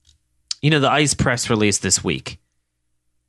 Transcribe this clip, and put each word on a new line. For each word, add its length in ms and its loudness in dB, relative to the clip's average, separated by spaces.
you 80 2
know, 100 2
the 100 2
ice 240 2
press 360 -2
release 280 2
this 260 -2
week. 360 -6